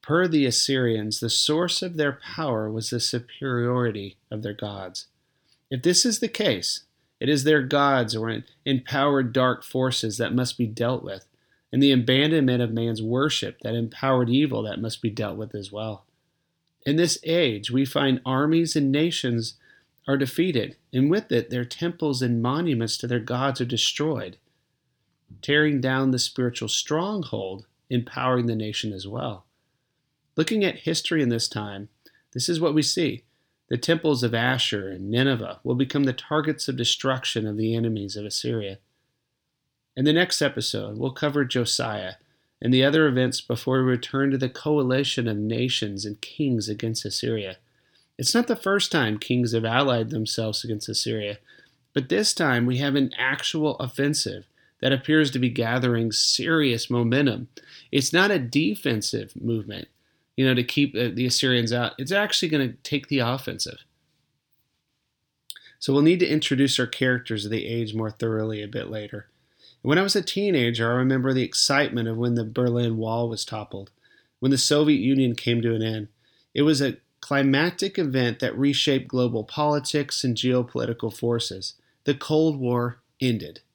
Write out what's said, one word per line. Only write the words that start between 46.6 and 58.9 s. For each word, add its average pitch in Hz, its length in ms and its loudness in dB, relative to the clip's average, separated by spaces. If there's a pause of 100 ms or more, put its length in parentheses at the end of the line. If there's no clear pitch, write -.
against 110 360 -4
Assyria. 104 520 -4 (600)
It's - 160 -2
not 240 140 4
the 240 80 2
first 196 380 0
time 110 260 2
kings 123 320 0
have 113 140 0
allied 117 460 2
themselves 110 520 -4
against 110 260 -6
Assyria, 107 500 -4 (540)
but 135 180 -2
this 208 220 2
time 127 320 2
we 123 140 2
have 139 160 0
an 139 240 2
actual 139 600 -2
offensive 127 680 -2 (340)
that 131 120 2
appears 147 400 2
to 127 80 -2
be 123 100 2
gathering 117 640 0
serious 135 760 0
momentum. 120 600 2 (420)
It's 139 220 0
not 180 180 4
a 190 80 2
defensive 120 960 -2